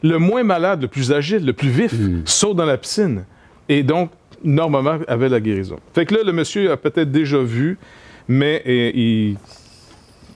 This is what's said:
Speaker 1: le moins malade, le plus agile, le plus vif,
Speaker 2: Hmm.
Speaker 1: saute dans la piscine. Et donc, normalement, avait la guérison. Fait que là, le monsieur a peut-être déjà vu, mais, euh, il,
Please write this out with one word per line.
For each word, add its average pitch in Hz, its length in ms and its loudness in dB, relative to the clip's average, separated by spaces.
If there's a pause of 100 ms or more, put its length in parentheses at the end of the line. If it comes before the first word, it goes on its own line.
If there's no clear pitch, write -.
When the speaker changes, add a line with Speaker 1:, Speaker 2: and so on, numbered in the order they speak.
Speaker 1:
le 165 160 4
moins 220 240 2
malade, 180 400 0
le 120 40 -4
plus 135 240 -2
agile, 156 320 0
le 127 100 0
plus 139 160 -2
vif, 165 240 0
Speaker 2:
Hmm. 98 320 -2
Speaker 1:
saute 202 320 0
dans 165 80 0
la 139 120 0
piscine. 135 460 -4 (440)
Et 143 140 2
donc, 160 300 0 (320)
normalement, 151 640 0
avait 131 220 0
la 123 100 2
guérison. 98 380 -4 (180)
Fait 170 100 2
que 202 80 -2
là, 220 100 2
le 185 100 6
monsieur 170 380 0
a 135 60 0
peut-être 151 340 0
déjà 143 280 2
vu, 127 400 -2 (480)
mais, 143 400 2
euh, 120 260 2
il, 110 440 0 (1000)